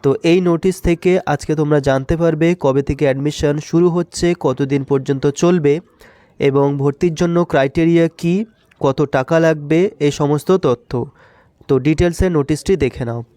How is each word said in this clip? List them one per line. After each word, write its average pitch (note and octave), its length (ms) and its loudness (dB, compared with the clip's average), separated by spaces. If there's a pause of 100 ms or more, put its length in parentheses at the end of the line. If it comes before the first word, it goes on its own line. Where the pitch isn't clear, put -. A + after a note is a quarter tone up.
তো C#3 80 2 (200)
এই F3+ 80 4 (120)
নোটিশ F3 240 0 (120)
থেকে F3+ 260 0 (200)
আজকে D3+ 280 -4
তোমরা D3 180 2 (100)
জানতে C3+ 340 0
পারবে E3 260 2 (160)
কবে C#3 240 2
থেকে D3 200 -2
অ্যাডমিশন D3 460 -2 (160)
শুরু E3+ 160 4 (100)
হচ্ছে, F3 300 -4 (180)
কতদিন C#3 460 -2
পর্যন্ত C#3 340 -2 (180)
চলবে E3+ 320 2 (760)
এবং C#3 180 2 (160)
ভর্তির D3 380 0
জন্য E3+ 160 0 (160)
ক্রাইটেরিয়া E3 540 2 (140)
কী, E3+ 140 0 (460)
কত C3+ 180 0 (180)
টাকা C3+ 200 0 (100)
লাগবে, D#3 320 0 (280)
এই C#3+ 140 2
সমস্ত D3 280 -2 (180)
তথ্য। - 260 -2 (760)
তো C#3 60 2 (120)
ডিটেলসে E3+ 400 0 (120)
নোটিশটি D3 340 -2 (120)
দেখে B2+ 240 -4
নাও। A#2 120 -6 (160)